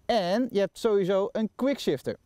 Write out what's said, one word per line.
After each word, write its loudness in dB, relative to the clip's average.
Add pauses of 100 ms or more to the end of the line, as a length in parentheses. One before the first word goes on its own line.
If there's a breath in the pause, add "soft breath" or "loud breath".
En 0
je 0
hebt -2
sowieso 2
een -2
quickshifter. -2